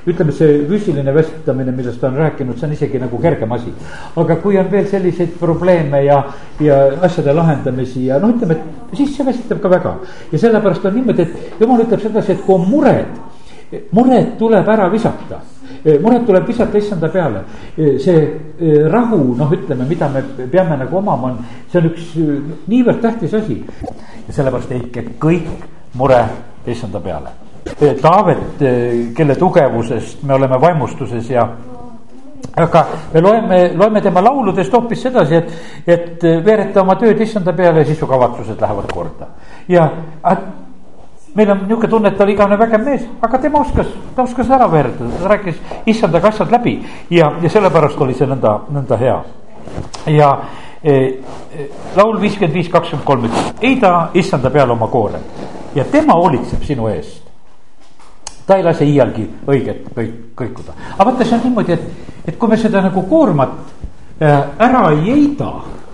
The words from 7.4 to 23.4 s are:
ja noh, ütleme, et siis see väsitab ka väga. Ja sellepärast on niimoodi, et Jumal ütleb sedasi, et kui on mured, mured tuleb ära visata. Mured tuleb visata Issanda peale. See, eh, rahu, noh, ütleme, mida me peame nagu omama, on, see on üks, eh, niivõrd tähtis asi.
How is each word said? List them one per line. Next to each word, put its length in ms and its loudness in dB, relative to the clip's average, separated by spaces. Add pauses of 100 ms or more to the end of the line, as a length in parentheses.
ja 100 2
noh, 160 4
ütleme, 240 0
et 400 -10
siis 160 0
see 140 -2
väsitab 340 -4
ka 140 4
väga. 220 -2 (340)
Ja 160 2
sellepärast 420 2
on 80 -2
niimoodi, 300 2
et 340 -12
Jumal 240 4
ütleb 160 0
sedasi, 380 -2
et 80 -12
kui 80 6
on 160 2
mured, 480 2 (720)
mured 480 4
tuleb 400 4
ära 100 2
visata. 600 -4 (340)
Mured 400 4
tuleb 240 4
visata 320 0
Issanda 320 -2
peale. 300 -2 (340)
See, 380 2 (420)
eh, 320 4
rahu, 480 2
noh, 160 0
ütleme, 320 -2
mida 240 -2
me 140 -2 (260)
peame 320 2
nagu 160 -4
omama, 380 -2
on, 80 -8 (260)
see 140 2
on 80 4
üks, 160 -6 (100)
eh, 380 -2 (180)
niivõrd 320 2
tähtis 320 -2
asi. 220 -2 (680)